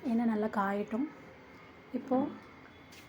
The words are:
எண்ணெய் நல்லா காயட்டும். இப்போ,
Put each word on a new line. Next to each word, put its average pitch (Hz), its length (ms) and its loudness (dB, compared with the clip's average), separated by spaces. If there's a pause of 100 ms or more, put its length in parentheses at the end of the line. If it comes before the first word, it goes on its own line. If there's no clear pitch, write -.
எண்ணெய் 233 280 4
நல்லா 214 140 4
காயட்டும். 208 580 2 (880)
இப்போ, 254 240 2 (920)